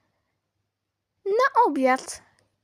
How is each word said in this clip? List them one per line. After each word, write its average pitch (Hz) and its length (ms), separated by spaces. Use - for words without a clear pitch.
na 466 400
obiad. 262 560